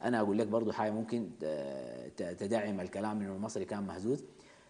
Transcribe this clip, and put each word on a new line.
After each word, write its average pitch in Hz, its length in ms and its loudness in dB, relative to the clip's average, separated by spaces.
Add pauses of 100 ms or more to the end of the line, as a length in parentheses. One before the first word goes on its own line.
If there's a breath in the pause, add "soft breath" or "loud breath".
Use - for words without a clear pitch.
أنا 120 160 4
أقول 101 180 6
لك 110 100 4
برضو 110 240 2
حاجة 107 200 2
ممكن 110 380 0 (100)
ت-، 76 60 -4 (720)
ت-، 98 60 -4
تدعم 101 560 0
الكلام 101 420 -2
إنه 98 140 -2
المصري 101 300 -2
كان 101 180 -2
مهزوز. 98 400 -2 (460 loud breath)